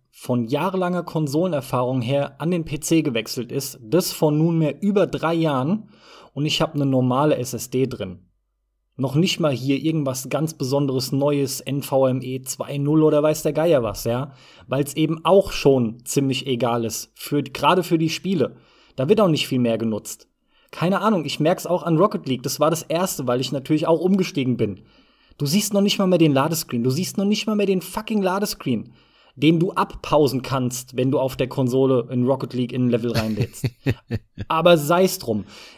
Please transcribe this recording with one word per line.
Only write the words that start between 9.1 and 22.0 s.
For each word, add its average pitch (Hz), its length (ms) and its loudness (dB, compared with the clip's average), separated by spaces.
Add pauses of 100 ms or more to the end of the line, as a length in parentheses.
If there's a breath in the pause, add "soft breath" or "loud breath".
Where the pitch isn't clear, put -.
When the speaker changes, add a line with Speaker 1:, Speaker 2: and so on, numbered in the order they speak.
Speaker 1:
nicht 175 240 2
mal 151 140 2
hier 135 240 -2
irgendwas 143 500 -2
ganz 156 280 -2
Besonderes 135 580 -2
Neues, 143 480 0
N 135 220 -6
V 135 240 2
M 131 140 0
E 127 200 -8
zwei - 360 -8
null 151 260 2
oder 151 200 4
weiß 151 200 0
der 156 100 0
Geier 156 280 2
was, 104 220 -4
ja? 123 300 -4 (340 loud breath)
Weil's 143 280 -2
eben 156 280 0
auch 190 300 4
schon 123 500 2
ziemlich 135 440 -2
egal 120 360 0
ist, - 300 -6
für, - 300 -4
gerade 156 400 2
für 165 140 0
die 160 120 2
Spiele. 160 480 -2 (400 soft breath)
Da 143 100 0
wird 226 140 4
auch 190 80 4
nicht 143 180 0
viel 131 120 0
mehr 113 180 2
genutzt. 110 500 -6 (440)
Keine 180 280 0
Ahnung, 196 240 2
ich 139 160 -8
merk's 165 260 2
auch 165 180 -2
an 160 140 2
Rocket 196 300 0